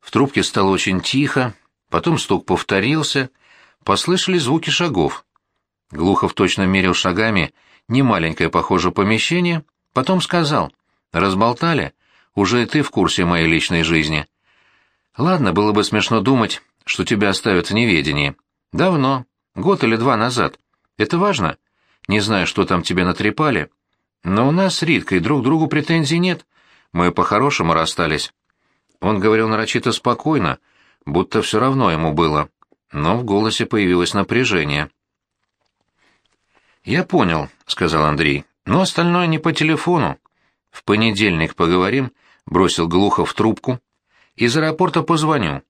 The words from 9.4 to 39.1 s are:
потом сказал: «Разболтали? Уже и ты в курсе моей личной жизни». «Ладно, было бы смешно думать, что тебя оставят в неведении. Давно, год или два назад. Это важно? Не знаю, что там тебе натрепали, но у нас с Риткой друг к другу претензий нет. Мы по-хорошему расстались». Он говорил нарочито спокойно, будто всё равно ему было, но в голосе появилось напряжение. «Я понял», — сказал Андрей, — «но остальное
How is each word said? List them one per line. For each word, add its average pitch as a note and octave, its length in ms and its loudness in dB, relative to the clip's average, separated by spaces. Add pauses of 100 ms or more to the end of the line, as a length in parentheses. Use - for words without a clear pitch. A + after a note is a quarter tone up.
потом F3 280 0
сказал: C#3+ 520 -2 (380)
«Разболтали? G2+ 840 0 (420)
Уже G#2 280 2
и - 20 0
ты D3+ 160 -2
в C3+ 80 -2
курсе F#2 360 0
моей E2+ 220 2
личной E2 360 0
жизни». D#2 440 0 (920)
«Ладно, C#3+ 340 0
было G2+ 220 2
бы G2+ 100 2
смешно G#2+ 380 0
думать, A#2 400 0 (240)
что - 180 -4
тебя G#2 260 0
оставят F#2+ 400 0
в G2 40 -2
неведении. D2+ 640 0 (360)
Давно, C#3 540 0 (300)
год F#3+ 280 -2
или A2+ 140 0
два A#2+ 180 0
назад. A2+ 420 -2 (400)
Это A2 200 0
важно? E3 400 0 (500)
Не G#2 140 0
знаю, G2 260 0
что G2 180 0
там F2 160 0
тебе F2+ 220 0
натрепали, G#2 680 -2 (540)
но G2+ 240 2
у C#3+ 40 2
нас F3+ 260 0
с - 60 -4
Риткой G#2 360 0
друг C3 220 0
к - 20 -4
другу D#3 240 2
претензий D#3 520 -2
нет. F3 260 -2 (480)
Мы F2 180 2
по-хорошему G2+ 640 0
расстались». D#2+ 600 -2 (680)
Он G2+ 180 0
говорил A2 300 2
нарочито A2 420 -2
спокойно, A#2 680 -2 (460)
будто F2 360 0
всё - 180 -2
равно B2+ 320 2
ему D#2 220 -2
было, D2+ 360 0 (420)
но E2 260 0
в B2 60 -4
голосе G#2+ 420 0
появилось F2+ 480 0
напряжение. F2 760 -2 (1900)
«Я B2 200 0
понял», — F2 460 2 (160)
сказал D#2 400 0
Андрей, — D2 400 0 (200)
«но B2+ 160 2
остальное F3 460 0